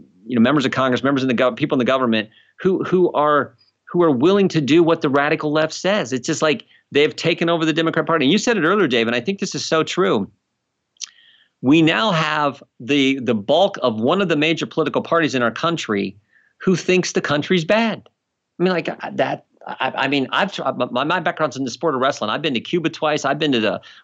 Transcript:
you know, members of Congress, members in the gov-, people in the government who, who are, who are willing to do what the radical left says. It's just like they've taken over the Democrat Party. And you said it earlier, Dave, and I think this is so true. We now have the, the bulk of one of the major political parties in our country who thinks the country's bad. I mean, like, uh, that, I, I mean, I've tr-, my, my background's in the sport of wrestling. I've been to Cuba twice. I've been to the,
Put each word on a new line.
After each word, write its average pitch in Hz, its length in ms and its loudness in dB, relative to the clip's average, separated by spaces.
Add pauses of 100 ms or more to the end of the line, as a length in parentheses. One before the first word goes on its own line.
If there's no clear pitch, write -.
(260)
you 123 100 -4
know, 117 40 4
members 131 240 4
of 131 80 -2
Congress, 127 320 0
members 135 180 0
in 135 60 0
the 127 60 0
gov-, 120 220 2
people 147 200 -2
in 127 40 2
the 120 40 0
government 117 460 0 (280)
who, - 260 0
who 175 280 2
are, 147 420 2 (300)
who 175 180 0
are 165 80 4
willing 180 380 4
to 160 140 -2
do 151 200 4
what 160 200 2
the 147 80 0
radical 151 420 0
left 156 220 0
says. 180 400 -2
It's 123 120 -6
just 156 140 -2
like 156 240 0 (260)
they've 151 240 2
taken 170 360 0
over 165 160 0
the 156 80 2
Democrat 160 320 0
Party. 160 180 2
And 139 80 4
you 214 60 4
said 233 180 0
it 170 60 -2
earlier, 180 260 2
Dave, 117 180 2
and 120 80 0
I 123 60 -2
think 196 200 -4
this - 140 -6
is 139 80 -8
so 160 200 0
true. 156 480 0 (1300)
We 151 220 4
now 196 300 2
have 151 500 -2 (160)
the, 135 400 0
the 120 160 0
bulk 151 480 2
of 110 180 0
one 165 220 2
of 175 60 0
the 160 80 0
major 156 280 0
political 131 380 -2
parties 156 320 0
in 127 80 0
our 117 80 2
country 110 680 -4 (420)
who 185 180 2
thinks 180 360 0
the 190 80 -2
country's 151 440 0
bad. 208 440 0 (500)
I 175 40 -2
mean, 185 100 2
like, 165 160 -4
uh, 82 80 -6 (180)
that, 135 300 -4 (220)
I, 127 300 -6
I 135 120 -2
mean, 135 220 0
I've 190 220 -2
tr-, 170 100 -8
my, 123 420 -4
my 175 140 -2
background's 160 380 -4
in 135 80 -6
the 123 80 -6
sport 147 240 -2
of 123 40 -2
wrestling. 127 300 -2
I've 139 120 -4
been 156 120 -2
to 110 60 -2
Cuba 160 300 -2
twice. 151 340 -2
I've 143 160 -2
been 151 100 0
to 120 100 2
the, 98 200 0 (240)